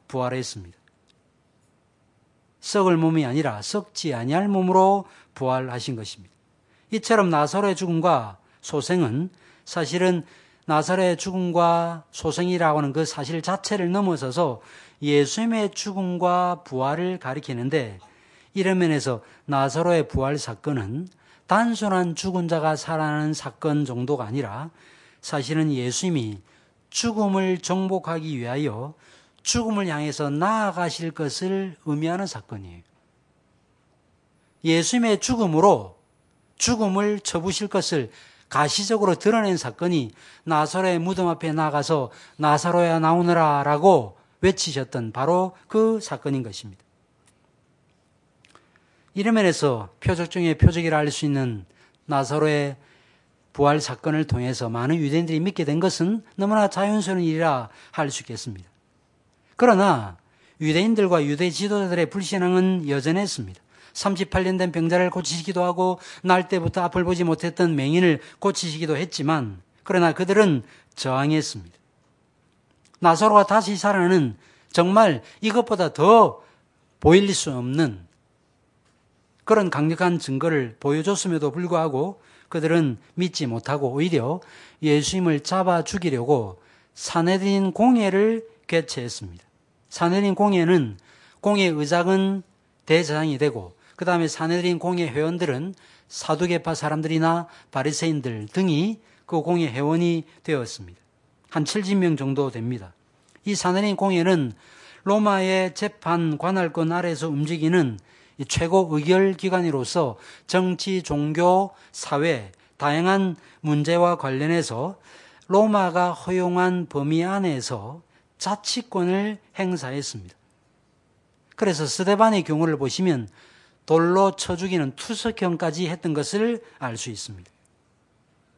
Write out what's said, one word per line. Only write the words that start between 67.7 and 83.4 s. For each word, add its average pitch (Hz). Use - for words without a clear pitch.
맹인을 151
고치시기도 160
했지만, 143
그러나 175
그들은 185
저항했습니다. 135
나사로가 196
다시 208
살아나는, 180
정말 185
이것보다 208
더 196
보일 190
수 -
없는 127
그런 208
강력한 165
증거를 135
보여줬음에도 156
불구하고 165
그들은 156
믿지 170